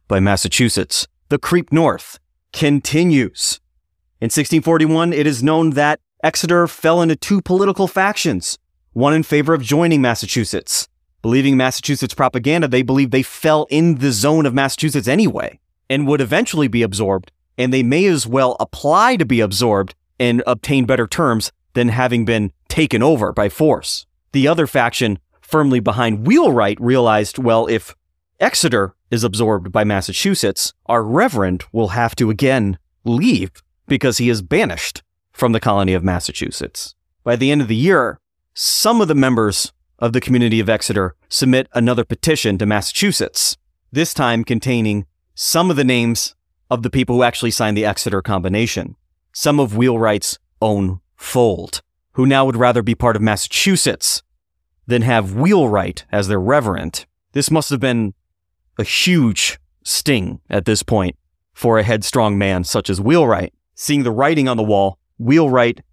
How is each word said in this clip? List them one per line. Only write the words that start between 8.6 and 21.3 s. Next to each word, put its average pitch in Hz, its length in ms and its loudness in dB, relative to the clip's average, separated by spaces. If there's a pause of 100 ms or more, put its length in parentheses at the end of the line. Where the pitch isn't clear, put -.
one 139 200 2
in 160 100 2
favor 147 300 0
of 147 80 0
joining 147 400 2
Massachusetts. - 840 -2 (340)
Believing 135 360 2
Massachusetts 131 560 -2
propaganda, 139 540 0
they 127 140 2
believed 135 300 0
they 135 120 2
fell 156 460 0
in 160 260 2
the 131 160 0
zone 147 340 2
of 120 80 0
Massachusetts 139 540 -2
anyway 170 520 -2 (300)
and 139 180 0
would 143 140 2
eventually 151 460 0
be 117 140 0
absorbed, 98 500 -2 (260)
and 127 160 0
they 131 100 2
may 147 220 2
as 151 200 0
well 127 340 2
apply 190 580 2
to 160 80 0
be 117 140 2
absorbed 101 560 0 (240)
and 120 280 2
obtain 123 380 0
better 120 220 0
terms 123 440 -2 (220)